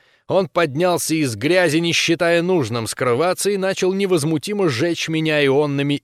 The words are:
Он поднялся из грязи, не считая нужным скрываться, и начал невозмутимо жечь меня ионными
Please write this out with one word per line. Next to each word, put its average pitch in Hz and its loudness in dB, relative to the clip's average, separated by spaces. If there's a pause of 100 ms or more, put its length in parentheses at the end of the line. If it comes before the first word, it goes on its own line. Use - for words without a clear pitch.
(280)
Он 185 0
поднялся 165 0
из 135 0
грязи, 160 2
не 170 0
считая 170 0
нужным 120 -2
скрываться, 151 0
и 202 -2
начал 190 0
невозмутимо 185 0
жечь 156 -2
меня 156 0
ионными 143 0